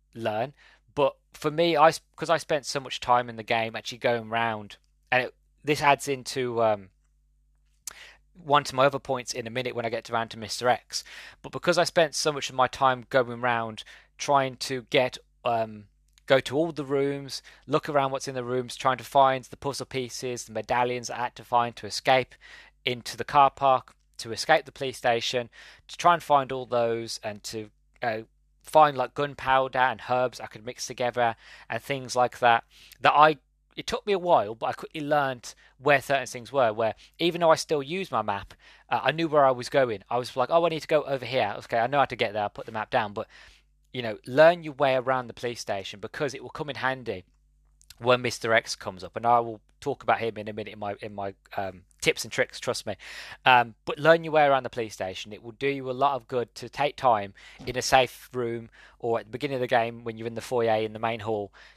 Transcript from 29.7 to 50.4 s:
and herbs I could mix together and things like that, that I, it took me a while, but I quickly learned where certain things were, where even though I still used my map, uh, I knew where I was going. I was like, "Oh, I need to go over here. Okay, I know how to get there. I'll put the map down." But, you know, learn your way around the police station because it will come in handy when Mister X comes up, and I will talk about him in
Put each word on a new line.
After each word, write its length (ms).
and 300
herbs 300
I 60
could 200
mix 200
together 500
and 120
things 340
like 240
that, 240
that 120
I, 240
it 120
took 180
me 80
a 60
while, 360
but 120
I 60
quickly 280
learned 540
where 240
certain 260
things 240
were, 220
where 220
even 220
though 100
I 60
still 260
used 300
my 100
map, 320
uh, 120
I 120
knew 160
where 160
I 60
was 180
going. 400
I 80
was 180
like, 160
"Oh, 140
I 40
need 120
to 60
go 160
over 220
here. 340
Okay, 200
I 80
know 120
how 60
to 120
get 160
there. 100
I'll 60
put 160
the 80
map 160
down." 240
But, 140
you 80
know, 160
learn 360
your 100
way 220
around 320
the 60
police 280
station 400
because 320
it 100
will 60
come 200
in 60
handy 480
when 220
Mister 320
X 220
comes 280
up, 120
and 100
I 140
will 220
talk 220
about 160
him 180
in 120